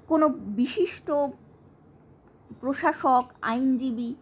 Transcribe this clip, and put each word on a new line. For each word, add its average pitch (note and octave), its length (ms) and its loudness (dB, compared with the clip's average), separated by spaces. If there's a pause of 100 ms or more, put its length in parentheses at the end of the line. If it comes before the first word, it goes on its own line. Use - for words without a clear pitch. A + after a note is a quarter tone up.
কোনো D#4 200 4
বিশিষ্ট B3 840 -2 (1500)
প্রশাসক, C4+ 640 2 (180)
আইনজীবী A#3+ 800 -2